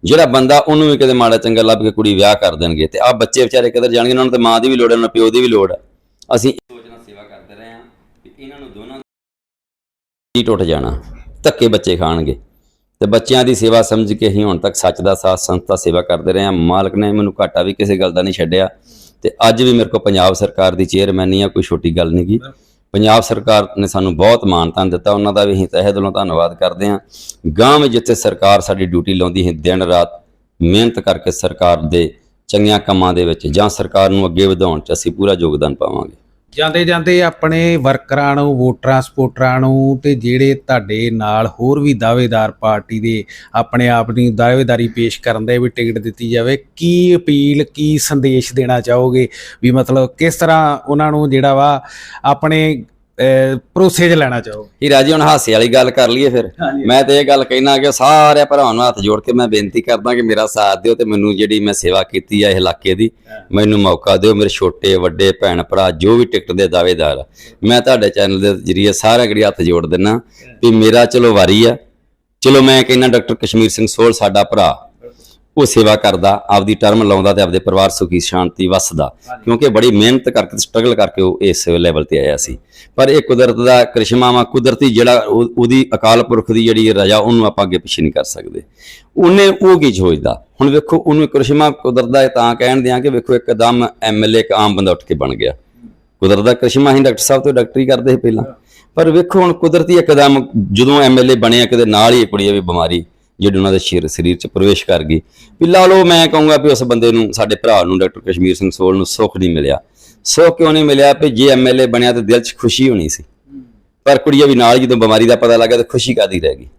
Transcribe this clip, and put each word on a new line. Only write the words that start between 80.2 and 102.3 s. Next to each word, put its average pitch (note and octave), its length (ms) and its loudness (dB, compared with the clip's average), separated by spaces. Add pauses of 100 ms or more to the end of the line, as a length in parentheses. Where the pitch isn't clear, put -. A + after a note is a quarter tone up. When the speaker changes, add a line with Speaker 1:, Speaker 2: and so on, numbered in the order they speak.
Speaker 1:
ਕਰਕੇ, G#2+ 280 -4
ਸਟਰਗਲ A#2 380 -2
ਕਰਕੇ G2 260 -2
ਉਹ F#2 200 -2
ਇਸ F2+ 280 -2
ਲੈਵਲ E2+ 340 0
ਤੇ D2 160 -4
ਆਇਆ C#2+ 180 -2
ਸੀ। - 200 -10 (380)
ਪਰ C3+ 140 2
ਇਹ C#3+ 120 4
ਕੁਦਰਤ A#2+ 340 2
ਦਾ B2 280 4
ਕਰਿਸ਼ਮਾ A#2+ 480 0
ਵਾ, B2 120 2
ਕੁਦਰਤੀ B2+ 500 0
ਜਿਹੜਾ A#2+ 340 4
ਉਹ, A2+ 300 0
ਉਹਦੀ B2+ 360 2
ਅਕਾਲ A2+ 300 2
ਪੁਰਖ A#2 280 -2
ਦੀ A2+ 120 0
ਜਿਹੜੀ A2 300 2
ਰਜ਼ਾ, G2 240 2
ਉਹਨੂੰ A2+ 280 2
ਆਪਾਂ G2+ 200 0
ਅੱਗੇ F2+ 120 -4
ਪਿੱਛੇ - 240 -6
ਨਹੀਂ D2+ 120 -2
ਕਰ C#2 100 -2
ਸਕਦੇ। - 380 -14 (560)
ਉਹਨੇ G3 300 4
ਉਹ F#3+ 320 4
ਕੀ C#3 140 2
ਸੋਚਦਾ? E2 520 -2 (160)
ਹੁਣ C#3 80 2
ਵੇਖੋ, D3 280 0
ਉਹਨੂੰ D3+ 300 0
ਕਰਿਸ਼ਮਾ C#3+ 420 0
ਕੁਦਰਤ B2+ 360 -4
ਦਾ C3 180 2
ਇਹ C3 60 2
ਤਾਂ A#2 260 -2
ਕਹਿਣ B2+ 260 -2
ਦਿਆਂ B2+ 180 -2
ਕਿ C#3 100 -2
ਵੇਖੋ B2 260 -2
ਇੱਕਦਮ A#2+ 520 0 (140)
ਐਮ A2 220 -2
ਐਲ A2 120 0
ਏ A2+ 40 4
ਇੱਕ A2 120 -4
ਆਮ G#2 240 0
ਬੰਦਾ F#2+ 160 0
ਉੱਠ - 120 -4
ਕੇ - 120 -4
ਬਣ C2+ 200 -4
ਗਿਆ। A1 180 -4 (640)
ਕੁਦਰਤ G2 240 2
ਦਾ A#2+ 100 2
ਕਰਿਸ਼ਮਾ C3+ 420 2
ਹੀ C3+ 80 4
ਡਾਕਟਰ B2+ 180 0
ਸਾਹਿਬ C3+ 220 0
ਤੋਂ C#3+ 100 0
ਡਾਕਟਰੀ B2+ 320 -2
ਕਰਦੇ B2+ 260 0
ਸੀ C3 60 2
ਪਹਿਲਾਂ। A2+ 260 -2 (520)
ਪਰ E3 160 2
ਵੇਖੋ F3 280 2
ਹੁਣ F3+ 140 2
ਕੁਦਰਤੀ E3+ 440 0
ਇੱਕਦਮ C#3+ 500 4 (240)
ਜਦੋਂ C3 300 2
ਐਮ C3 180 4
ਐਲ B2+ 120 4
ਏ B2+ 40 4
ਬਣਿਆ, A#2 300 2
ਕਿਤੇ A#2 200 2
ਨਾਲ A2 280 2
ਹੀ B2 120 4
ਕੁੜੀ G2+ 260 -2